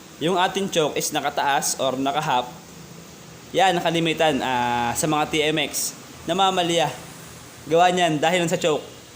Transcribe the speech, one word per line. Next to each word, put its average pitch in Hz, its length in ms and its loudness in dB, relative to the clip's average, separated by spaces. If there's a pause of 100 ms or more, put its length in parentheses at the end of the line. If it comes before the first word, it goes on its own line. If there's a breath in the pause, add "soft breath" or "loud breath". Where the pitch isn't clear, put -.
(220)
yung 175 160 0
ating 190 320 0
choke 180 240 2
is - 160 -2
nakataas 143 720 0
or 131 160 0
nakahap, 139 480 0 (1040)
yan, 180 240 4
nakalimitan, 160 640 2
ah, 120 560 0
sa 160 160 0
mga 151 140 2 (100)
T 156 160 2
M 156 80 0
X, - 400 -4 (320)
namamalya. 170 640 2 (720)
Gawa 165 240 6
niyan 170 320 2
dahil 170 240 2
sa 170 80 0
choke. 165 320 0 (300)